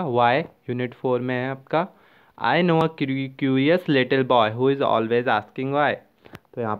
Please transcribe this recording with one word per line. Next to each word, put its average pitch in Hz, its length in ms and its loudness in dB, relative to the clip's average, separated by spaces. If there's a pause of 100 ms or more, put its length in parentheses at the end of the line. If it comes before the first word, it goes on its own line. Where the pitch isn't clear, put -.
वाई, 120 380 2
यूनिट 123 540 -8
फ़ोर 123 260 -2
में 127 140 -6
है 127 160 -6
आपका। 135 300 -4 (580)
"I 135 240 2
know 170 160 2
a 160 140 2
curi-, 135 480 -6
curious 139 480 2
little 135 360 2
boy 120 260 4
who 123 240 0
is 139 140 -2
always 113 420 0
asking 131 440 -2
why।" 143 160 2 (640)
तो 123 60 -8
यहाँ 110 180 -4